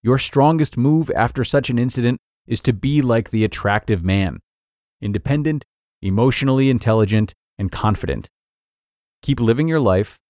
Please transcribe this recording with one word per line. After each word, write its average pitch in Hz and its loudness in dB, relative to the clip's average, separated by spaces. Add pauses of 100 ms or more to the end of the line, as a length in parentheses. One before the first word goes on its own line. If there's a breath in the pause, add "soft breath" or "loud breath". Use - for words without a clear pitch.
Your 127 2
strongest 147 0
move 151 0
after 117 -2
such 139 -2
an 120 -2
incident 120 -2 (280)
is 117 -4
to 127 0
be 139 0
like 117 0
the 110 0
attractive 104 -2
man, 95 0 (640)
independent, 143 -4 (360)
emotionally 131 2
intelligent, 110 0 (240)
and 98 -4
confident. - -4 (920)
Keep 131 0
living 120 2
your 160 2
life 98 0 (120)